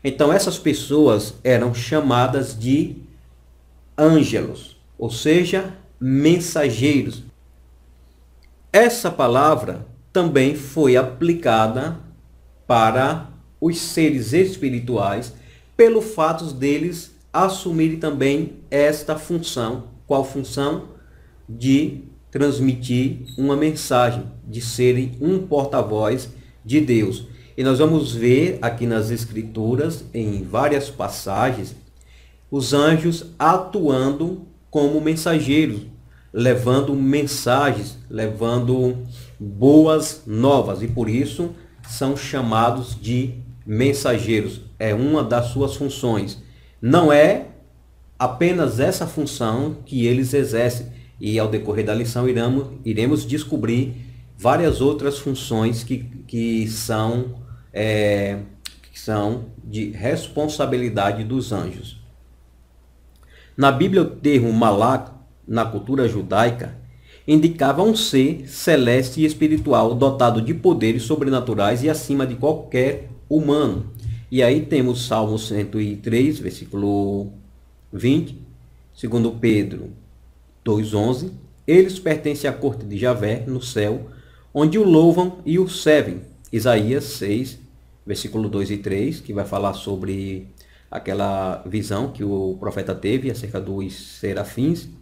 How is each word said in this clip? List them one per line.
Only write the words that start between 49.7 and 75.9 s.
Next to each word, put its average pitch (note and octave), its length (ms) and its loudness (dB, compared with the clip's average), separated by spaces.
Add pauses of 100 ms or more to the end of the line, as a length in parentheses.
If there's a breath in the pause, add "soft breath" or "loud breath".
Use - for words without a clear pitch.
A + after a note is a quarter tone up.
que A#2 220 -2
eles B2+ 280 2
exercem, A#2+ 520 0 (340 loud breath)
e G#2+ 180 -2
ao A2 100 0
decorrer G#2 360 -2
da G#2+ 100 -2
lição A#2+ 340 -2
iramos, B2+ 400 0 (160)
iremos A#2 420 0
descobrir A#2+ 800 -2 (300 loud breath)
várias C#3+ 440 2
outras C#3+ 380 0
funções A#2 640 -2
que, C3 160 -6 (280)
que A2+ 420 -2
são, A2+ 640 -4 (380 loud breath)
é, G#2 640 0 (540)
que - 80 -20
são A2 460 -2 (180)
de G#2+ 260 -8
responsabilidade B2 1300 -4
dos A#2 280 -4
anjos. - 460 -8 (1600 soft breath)
Na C3+ 160 4
Bíblia, F#3 300 2
o D#3+ 80 0
termo B2 420 2
malak, A2+ 580 2 (360)
na A2+ 180 -2
cultura A2+ 440 -2
judaica, G2 720 -2 (480 soft breath)
indicava D#3 560 4
um A3 140 4
ser C#3 520 2
celeste B2+ 720 2
e D#3 40 6
espiritual D3+ 720 2
dotado B2 440 2
de B2+ 140 -2
poderes A2+ 480 2
sobrenaturais B2 800 0
e D#3 80 2
acima C#3 340 -2
de B2 120 -6
qualquer C#3 760 -2 (180)
humano. C#3+ 640 0 (400 loud breath)
E B2+ 120 2
aí C3 180 4
temos B2 460 0
Salmo A2 320 0
cento G#2 420 -4
e G#2 160 -4